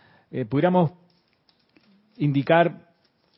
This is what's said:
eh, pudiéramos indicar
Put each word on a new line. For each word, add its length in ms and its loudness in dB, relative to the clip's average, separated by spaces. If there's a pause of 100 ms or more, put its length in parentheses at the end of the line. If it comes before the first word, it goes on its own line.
(300)
eh, 140 -8
pudiéramos 480 0 (1300)
indicar 680 0 (500)